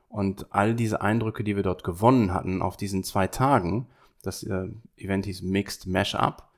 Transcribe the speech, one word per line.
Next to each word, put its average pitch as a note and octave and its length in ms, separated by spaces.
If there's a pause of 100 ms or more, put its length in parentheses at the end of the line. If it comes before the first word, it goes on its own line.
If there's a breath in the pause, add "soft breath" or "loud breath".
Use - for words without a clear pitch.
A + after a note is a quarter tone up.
Und G2 440
all G#2 220
diese A2+ 260
Eindrücke, A2 420
die G#2 120
wir G2+ 80
dort F#2 200
gewonnen G2+ 500
hatten F#2 280
auf F#2+ 160
diesen G2 260
zwei F#2+ 240
Tagen, B2 600 (340 soft breath)
das, - 220
äh, F#2+ 260 (280)
Event F#2+ 280
hieß F#2+ 160
Mixed F#2+ 460
Mashup, F#2 560 (140)